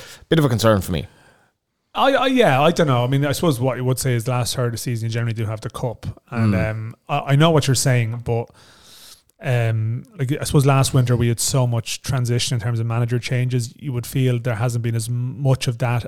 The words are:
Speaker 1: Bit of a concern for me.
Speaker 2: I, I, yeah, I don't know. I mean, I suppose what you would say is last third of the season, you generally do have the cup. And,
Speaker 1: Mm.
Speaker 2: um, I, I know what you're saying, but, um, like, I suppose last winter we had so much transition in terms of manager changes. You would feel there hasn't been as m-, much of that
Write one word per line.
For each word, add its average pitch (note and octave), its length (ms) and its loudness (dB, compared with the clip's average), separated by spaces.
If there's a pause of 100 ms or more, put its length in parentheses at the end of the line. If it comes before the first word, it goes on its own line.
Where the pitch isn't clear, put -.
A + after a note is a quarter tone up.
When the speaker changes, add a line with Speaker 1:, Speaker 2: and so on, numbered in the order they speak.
(280)
Speaker 1:
Bit D#3+ 120 4
of D3 40 4
a C#3 40 4
concern A2 320 4
for F2+ 100 -6
me. E2 160 -4 (880)
Speaker 2:
I, B3+ 180 2
I, C4 140 2
yeah, A3 340 4
I D#3+ 120 4
don't E3 160 2
know. B2 160 2
I - 20 0
mean, C#3 180 2
I C#3+ 80 0
suppose C#3+ 260 0
what B2 200 -2
you B2+ 80 -4
would B2+ 120 0
say C3 160 0
is A#2 140 -2
last B2 260 -2
third B2 120 -2
of A#2 60 -2
the A2 40 -6
season, A2+ 320 -4
you - 60 -6
generally A#2 180 -2
do A2 140 -4
have G#2+ 160 -6
the G#2+ 80 -8
cup. - 340 -8 (260)
And, A2 220 2
Speaker 1:
Mm. G2+ 180 0
Speaker 2:
um, A2 240 -8 (140)
I, D3 100 -2 (140)
I C#3 40 4
know D#3+ 140 6
what D3+ 160 4
you're C3+ 80 4
saying, A#2+ 480 0
but, A#2 280 -4 (920)
um, A2+ 600 0 (140)
like, C3+ 220 -2
I - 40 -8
suppose C#3+ 200 4
last C3+ 300 4
winter B2+ 200 4
we A#2+ 140 2
had A#2 120 0
so B2+ 260 0
much A#2 360 -4
transition A#2+ 520 -2
in A#2+ 60 -2
terms A#2 200 -2
of A#2 60 -2
manager A#2 320 0
changes. B2 600 -2
You C#3+ 140 -8
would A#2+ 140 -6
feel B2+ 320 0
there A#2 160 -4
hasn't A#2 280 -2
been A#2 120 -2
as A2+ 140 -4
m-, B2 340 -4
much C3 260 2
of A#2 100 -4
that A#2+ 300 -2